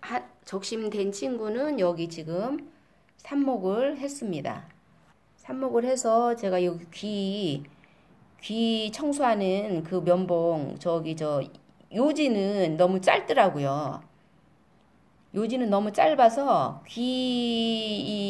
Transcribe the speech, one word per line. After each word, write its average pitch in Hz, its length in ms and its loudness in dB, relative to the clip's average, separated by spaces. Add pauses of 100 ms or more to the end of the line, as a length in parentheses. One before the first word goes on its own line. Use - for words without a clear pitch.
하-, - 220 -6 (220)
적심된 208 680 -4
친구는 247 680 -2
여기 170 280 0
지금 175 640 -6 (460)
삽목을 262 840 0
했습니다. 190 720 -6 (680)
삽목을 254 480 -2
해서 240 520 4
제가 185 280 0
여기 175 280 -2
귀, 196 720 -4 (760)
귀 220 520 0
청소하는 214 920 0
그 185 140 -4
면봉, 175 800 2
저기 160 380 -2
저 151 260 -2 (500)
요지는 208 840 2
너무 180 240 4
짧더라고요. 147 1000 2 (1300)
요지는 226 340 -2
너무 208 240 2
짧아서 233 920 4
귀 226 1300 -2 (120)